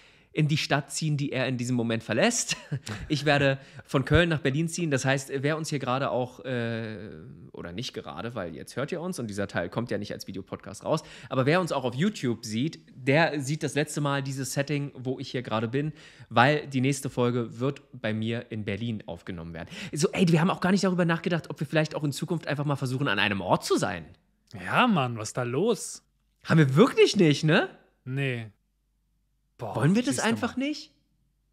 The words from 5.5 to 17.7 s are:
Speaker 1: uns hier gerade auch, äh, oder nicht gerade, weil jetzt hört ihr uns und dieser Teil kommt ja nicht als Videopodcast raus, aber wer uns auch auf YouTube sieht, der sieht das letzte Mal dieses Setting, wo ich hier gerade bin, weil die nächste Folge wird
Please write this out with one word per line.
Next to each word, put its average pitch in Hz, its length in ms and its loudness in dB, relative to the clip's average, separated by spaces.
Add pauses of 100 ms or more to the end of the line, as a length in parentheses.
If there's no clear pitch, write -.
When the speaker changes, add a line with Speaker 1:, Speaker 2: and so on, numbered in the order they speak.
Speaker 1:
uns 160 100 -6
hier 151 100 -2
gerade 127 320 0
auch, 120 360 -2
äh, 113 640 -4 (420)
oder 87 200 -10
nicht 117 200 -8
gerade, 95 420 -8
weil 87 220 -4
jetzt - 200 -14
hört 135 160 -4
ihr 160 100 -4
uns 180 160 -6
und 123 80 -6
dieser 101 200 -4
Teil 90 220 -2
kommt 120 220 -4
ja 104 80 -2
nicht 101 160 -8
als - 120 -12
Videopodcast - 600 -12
raus, 147 160 0 (260)
aber 127 160 0
wer 156 160 4
uns 175 100 -2
auch 139 140 -2
auf 117 100 -4
YouTube 135 520 -2
sieht, 117 340 -2 (140)
der 143 480 4
sieht 147 200 -4
das 143 120 -4
letzte 151 260 -2
Mal 139 220 0
dieses 135 320 -6
Setting, 143 400 -2
wo 127 240 -6
ich 135 120 -10
hier 127 120 -4
gerade 113 260 -2
bin, 143 240 -2 (380)
weil 131 360 6
die 135 140 -2
nächste 135 300 0
Folge 120 500 0
wird 135 220 -2 (100)